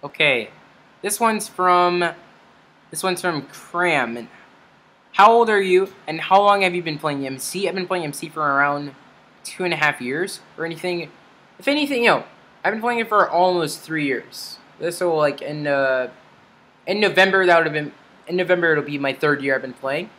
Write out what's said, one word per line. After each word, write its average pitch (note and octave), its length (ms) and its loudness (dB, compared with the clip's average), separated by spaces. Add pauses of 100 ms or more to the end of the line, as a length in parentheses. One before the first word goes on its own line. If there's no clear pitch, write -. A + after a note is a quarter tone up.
Okay, C#3 480 0 (500)
this G#3 180 -6
one's A3 280 0
from, F3+ 640 2 (800)
this D#3 100 -10
one's F3+ 200 -2
from D#3+ 260 -2
Cram. D3+ 680 -2
And A#2 120 -12 (840)
"How G#3+ 180 8
old A#3 180 6
are G#3 120 2
you, F#3+ 300 2 (140)
and D#3+ 160 -8
how F#3+ 180 4
long G3+ 220 4
have F3+ 140 0
you F3 80 -4
been D#3 160 -6
playing C#3+ 260 -4
M C3 140 -8
C?" F#3+ 280 -6
I've E3 60 -4
been F#3 140 -6
playing F3+ 160 -4
M D3 100 -8
C D#3+ 160 -12
for D#3 120 -8
around C#3+ 520 0 (500)
two - 200 -10
and F3 100 -2
a D#3 40 -4
half D3 220 0
years C#3+ 420 -6 (140)
or D#3+ 100 -8
anything. E3 440 -6 (480)
If - 100 -4
anything, C#4 360 0
yo, D#3+ 220 2 (380)
I've G3 100 0
been A3 80 -8
playing A#3+ 180 -2
it A3+ 100 -6
for G3+ 180 4
almost F3 540 0
three D#3 240 -6
years. - 540 -8 (200)
This E3+ 220 -6
will, E3+ 160 0
like, C#3+ 240 0
in, D3 240 -8
uh, C3+ 440 0 (760)
in G3 140 -2
November, F#3+ 480 4
that E3+ 100 6
would E3 80 4
have D3+ 80 -4
been, D3+ 180 -6 (360)
in E3+ 80 -6
November, F3 380 2
it'll D3 100 0
be D3 160 -6
my C#3 140 -2
third C#3+ 280 0
year C3+ 140 0
I've B2+ 80 -4
been B2+ 100 -12
playing. D3 460 -6